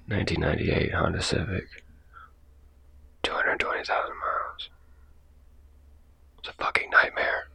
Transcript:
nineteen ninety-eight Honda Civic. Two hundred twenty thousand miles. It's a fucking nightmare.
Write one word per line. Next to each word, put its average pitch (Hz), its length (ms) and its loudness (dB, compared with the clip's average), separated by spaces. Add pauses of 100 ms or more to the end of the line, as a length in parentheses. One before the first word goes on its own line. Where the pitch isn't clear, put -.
nineteen 90 340 0
ninety-eight - 540 2
Honda 85 280 0
Civic. - 420 -2 (1600)
Two - 100 -2
hundred - 260 0
twenty - 260 -2
thousand - 320 -2
miles. - 540 -6 (1700)
It's - 100 -12
a - 40 -12
fucking - 380 0
nightmare. - 640 4